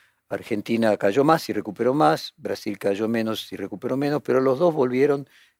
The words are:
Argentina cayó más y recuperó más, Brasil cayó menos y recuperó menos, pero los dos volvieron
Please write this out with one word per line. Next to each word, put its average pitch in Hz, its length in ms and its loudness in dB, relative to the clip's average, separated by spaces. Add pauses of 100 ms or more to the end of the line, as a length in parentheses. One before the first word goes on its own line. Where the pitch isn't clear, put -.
(280)
Argentina 110 680 0
cayó 101 260 2
más 160 260 2
y 110 40 -2
recuperó 110 420 -2
más, 151 420 2
Brasil 101 420 -8
cayó 101 280 -2
menos 113 460 -4
y 92 40 -8
recuperó 104 400 -6
menos, 143 260 -2
pero 131 180 2
los 131 180 2
dos 170 160 2
volvieron 139 540 2 (320)